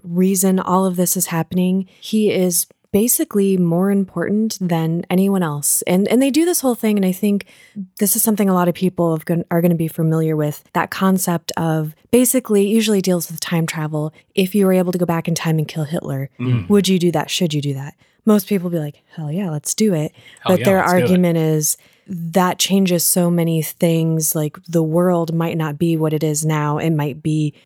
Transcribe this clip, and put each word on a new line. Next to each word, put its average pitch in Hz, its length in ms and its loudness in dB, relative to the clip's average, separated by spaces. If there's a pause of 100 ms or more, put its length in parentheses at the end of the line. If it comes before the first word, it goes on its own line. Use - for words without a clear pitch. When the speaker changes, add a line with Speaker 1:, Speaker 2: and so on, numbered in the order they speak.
Speaker 1:
reason 185 560 2
all 185 260 2
of 185 100 -2
this 180 220 0
is 175 100 -2
happening. 180 600 -2 (120)
He 214 320 0
is 180 360 0 (240)
basically 202 680 0
more 180 340 2
important 196 720 -2
than 170 480 0
anyone 190 340 2
else. 147 380 -2
And, 185 260 2
and 220 140 2
they 277 100 2
do 311 140 2
this 349 160 0
whole 254 140 0
thing, 214 220 0
and 196 80 2
I 185 60 2
think 202 340 -2 (540)
this 208 160 0
is 220 80 -2
something 208 240 2
a 190 60 4
lot 175 160 2
of 175 40 2
people 175 400 0
have 160 120 -4
gon-, 170 260 0
are 170 100 0
gonna 175 140 4
be 160 140 0
familiar 160 480 0
with, 147 260 -2 (100)
that - 180 -2
concept 185 680 0
of 160 360 -2 (180)
basically, 240 560 2
it 202 60 0
usually 214 280 2
deals 175 280 0
with 160 120 -12
time 165 260 -2
travel. 156 460 -6 (200)
If 190 220 0
you 202 100 4
were 190 60 4
able 180 220 2
to 180 40 -2
go 175 80 -2
back 165 220 -2
in 170 80 0
time 160 220 0
and 151 100 -2
kill 156 160 -6
Hitler, 139 460 -6 (100)
Speaker 2:
Mm. 120 300 0
Speaker 1:
would 202 180 4
you 190 100 4
do 170 140 2
that? 156 180 -2
Should 165 240 -2
you 147 80 -2
do 139 120 -4
that? 139 220 -12 (320)
Most 208 200 4
people 180 240 -2
be 170 80 -2
like, 147 240 -10 (120)
"Hell 151 160 -8
yeah, 185 200 -4
let's - 240 -6
do 214 180 2
it." 156 180 -2 (280)
Speaker 3:
Hell 185 160 2
Speaker 1:
But - 40 2
Speaker 3:
yeah, - 60 -2
Speaker 1:
their 196 140 4
Speaker 3:
let's 180 140 2
do 185 40 4
it. 175 40 4
Speaker 1:
argument 175 360 2
is 156 400 0 (300)
that 175 520 -2
changes 185 460 2
so 175 240 2
many 165 320 0
things. 160 720 0
Like, 151 220 -4 (120)
the 165 120 0
world 165 520 0
might 165 240 -2
not 156 200 -4
be 165 200 0
what 156 160 0
it 156 100 -2
is 156 220 -2
now. 151 320 0
It 165 140 -2
might 151 300 -4
be 156 320 -2 (120)